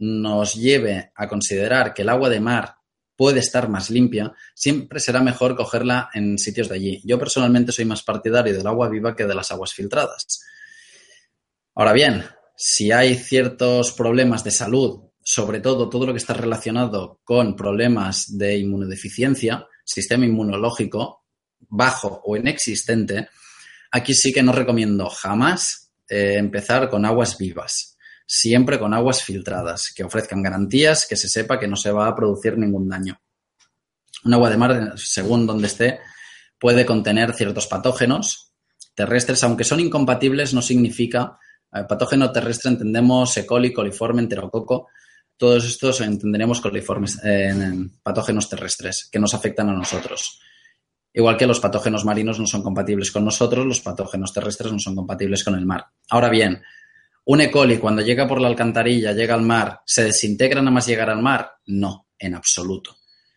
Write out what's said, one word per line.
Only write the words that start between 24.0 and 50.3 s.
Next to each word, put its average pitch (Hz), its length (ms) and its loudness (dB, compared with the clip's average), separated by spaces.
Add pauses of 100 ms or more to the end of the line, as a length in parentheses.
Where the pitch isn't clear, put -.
sí 131 180 2
que 131 120 4
no 127 80 6
recomiendo 113 580 0
jamás, 123 800 -2 (180)
eh, 101 280 2
empezar 104 520 0
con 104 160 0
aguas 113 320 0
vivas, - 600 -8 (320)
siempre 120 480 2
con 104 140 0
aguas 120 300 2
filtradas, 90 720 -8
que 95 80 -8
ofrezcan 98 380 -4
garantías, 101 680 2
que 107 80 -4
se - 120 -4
sepa 131 300 -2
que 113 80 -4
no 101 100 -4
se 104 140 -2
va 104 180 2
a 113 60 0
producir 110 440 0
ningún 101 280 0
daño. 95 320 -6 (1080)
Un 120 100 4
agua 120 160 6
de 107 80 0
mar, 120 380 2
según 113 500 0
donde 107 200 0
esté, 123 340 0 (580)
puede 120 260 6
contener 110 480 2
ciertos 101 340 -4
patógenos 127 840 -2 (420)
terrestres, 120 500 0
aunque 120 200 2
son 147 160 0
incompatibles, 135 720 0
no 127 80 2
significa, 120 800 0 (340)
eh, 101 160 -6
patógeno 127 420 2
terrestre 120 400 -2
entendemos 123 680 2
E. 101 80 -6
coli, 123 260 2
coliforme, 113 480 -2
enterococo, 113 680 -4 (500)
todos 120 260 4
estos 127 380 -2
entenderemos 107 580 0
coliformes, 104 640 -4
eh, 101 240 2
en 95 540 -2
patógenos 107 480 -2
terrestres 95 600 -8
que 107 100 -2
nos 107 120 0
afectan 110 380 -2
a - 20 0
nosotros. - 680 -6 (720)